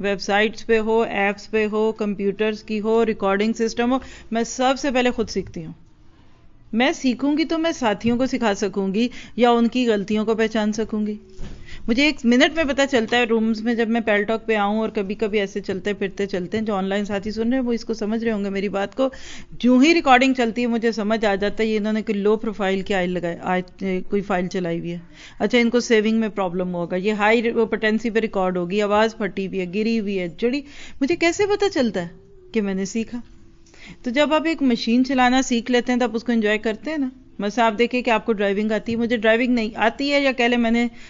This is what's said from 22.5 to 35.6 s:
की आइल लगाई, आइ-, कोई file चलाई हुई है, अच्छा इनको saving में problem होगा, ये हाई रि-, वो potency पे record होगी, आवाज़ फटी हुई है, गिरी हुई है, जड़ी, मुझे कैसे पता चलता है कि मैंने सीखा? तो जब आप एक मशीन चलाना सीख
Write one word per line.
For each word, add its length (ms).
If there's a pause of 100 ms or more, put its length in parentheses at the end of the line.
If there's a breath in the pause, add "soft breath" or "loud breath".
की 120
आइल 180
लगाई, 240
आइ-, 680
कोई 200
file 260
चलाई 300
हुई 100
है, 120 (380 loud breath)
अच्छा 180
इनको 240
saving 380
में 120
problem 380
होगा, 300
ये 140
हाई 280
रि-, 140
वो 120
potency 420
पे 120
record 360
होगी, 240
आवाज़ 340
फटी 300
हुई 140
है, 100
गिरी 280
हुई 180
है, 120 (100)
जड़ी, 260 (380 loud breath)
मुझे 160
कैसे 300
पता 220
चलता 320
है 100 (420)
कि 80
मैंने 260
सीखा? 340 (840 loud breath)
तो 80
जब 220
आप 140
एक 160
मशीन 400
चलाना 400
सीख 260